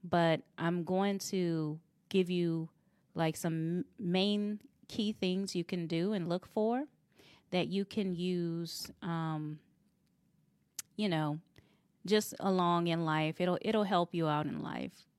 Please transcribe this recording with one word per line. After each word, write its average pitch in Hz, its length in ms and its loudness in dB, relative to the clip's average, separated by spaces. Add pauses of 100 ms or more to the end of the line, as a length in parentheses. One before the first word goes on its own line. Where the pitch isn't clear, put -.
But 165 380 2 (160)
I'm 175 260 0
going 190 360 0 (120)
to 160 480 0 (300)
give 185 200 2
you, 165 400 0 (460)
like, 160 220 0
some 165 420 -2
m-, - 60 -2 (140)
main 208 640 0 (280)
key 214 240 -2
things 190 420 -2
you 170 100 0
can 175 220 -4
do 165 260 0
and 175 160 -2
look 175 180 -2
for 233 380 0 (640)
that 180 180 0
you 196 160 0
can 190 300 -2
use, 170 760 -2 (120)
um, 156 560 -4 (1400)
you 214 120 0
know, 156 300 0 (680)
just 214 340 2
along 175 480 2
in 165 160 0
life. 156 360 0
It'll, 180 200 2
it'll 214 240 2
help 180 300 0
you 165 120 2
out 151 200 2
in - 160 -6
life. - 300 -8 (260)